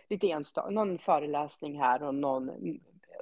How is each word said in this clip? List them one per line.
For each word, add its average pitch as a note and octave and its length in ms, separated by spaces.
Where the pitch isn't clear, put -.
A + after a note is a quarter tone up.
lite G#3 180
ensta-, D3+ 440
någon G3+ 280
föreläsning D3 840
här B2+ 220
och C#3+ 120
någon C3+ 360